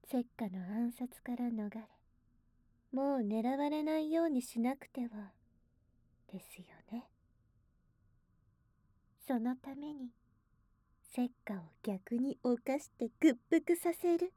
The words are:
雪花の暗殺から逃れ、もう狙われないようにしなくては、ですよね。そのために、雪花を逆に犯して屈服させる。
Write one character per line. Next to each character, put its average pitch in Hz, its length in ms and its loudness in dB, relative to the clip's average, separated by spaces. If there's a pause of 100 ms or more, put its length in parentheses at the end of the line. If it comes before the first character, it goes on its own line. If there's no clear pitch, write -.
(120)
雪 247 140 2 (100)
花 208 140 -4
の 185 160 -6
暗 233 260 0
殺 - 300 -10
か 240 140 -6
ら 240 100 -2
逃 220 220 -2
れ、 220 200 -10 (1040)
も 277 240 2
う - 40 2
狙 220 360 2
わ 294 120 2
れ 302 140 0
な 311 160 2
い 311 140 0
よ 330 120 4
う 330 40 4
に 262 120 2
し 233 200 -6
な 254 160 2
く - 120 -20
て 254 140 -8
は、 208 300 -8 (1000)
で 190 80 -10
す - 180 -20
よ 180 60 -18 (280)
ね。 240 160 -10 (2250)
そ 254 140 0
の 247 160 -2
た 269 180 -14
め 294 180 -10
に、 254 200 -12 (1040)
雪 247 160 0 (120)
花 196 160 -6
を 165 40 -14 (180)
逆 202 340 -4
に 262 260 0
犯 254 360 2
し - 140 -8
て 233 180 -4 (100)
屈 269 180 8 (120)
服 330 260 4
さ 339 160 0
せ 339 240 2
る。 359 200 0